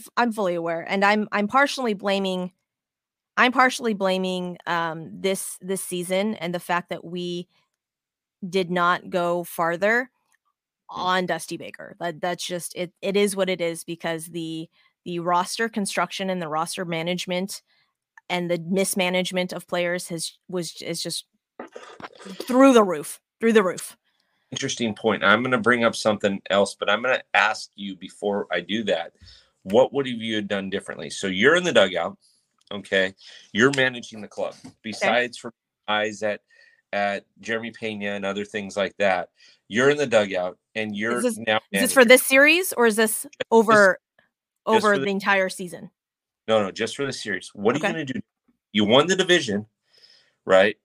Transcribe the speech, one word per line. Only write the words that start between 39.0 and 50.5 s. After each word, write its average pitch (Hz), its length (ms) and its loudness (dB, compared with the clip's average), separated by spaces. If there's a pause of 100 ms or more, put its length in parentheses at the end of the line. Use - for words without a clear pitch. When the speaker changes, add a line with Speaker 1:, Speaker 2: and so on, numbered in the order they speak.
Speaker 2:
you're 123 220 4
in 147 80 4
the 147 80 0
dugout, 95 540 0 (160)
and 107 200 -4
you're 113 220 -2
Speaker 1:
Is 120 60 0
this, 240 160 -2
Speaker 2:
now 113 200 2 (120)
Speaker 1:
is 196 100 0
this - 120 0
for 269 80 6
Speaker 2:
managing. 226 80 6
Speaker 1:
this 254 140 8
series, 302 500 4
or 233 120 2
is 214 100 2
this 220 280 0
Speaker 2:
Just, - 120 -20 (140)
Speaker 1:
over, 214 500 6 (200)
Speaker 2:
just - 80 -20 (400)
Speaker 1:
over 220 260 4
Speaker 2:
for 202 60 2
the 196 60 -2
Speaker 1:
the 196 60 0
entire 196 380 0
season? 175 400 -12 (580)
Speaker 2:
No, 110 140 4
no, 95 100 -4
just 107 240 -4
for 139 80 -6
the 135 80 -4
series. - 440 -8
What 104 200 2
are - 40 -4
you - 40 -2
Speaker 1:
Okay. 196 80 0
Speaker 2:
gonna 160 140 -6
do? 131 160 -6 (520)
You 104 120 2
won 135 220 6
the 185 80 2
division, 151 500 2 (800)
right? 95 400 6